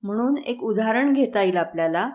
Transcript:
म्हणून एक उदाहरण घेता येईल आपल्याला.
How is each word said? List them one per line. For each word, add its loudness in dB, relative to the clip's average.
म्हणून 0
एक -6
उदाहरण 2
घेता 2
येईल 2
आपल्याला. 0